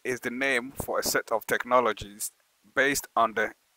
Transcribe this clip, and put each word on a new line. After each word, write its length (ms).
is 160
the 100
name 460
for 240
a 40
set 280
of 160
technologies 840
based 400
on 180
the 200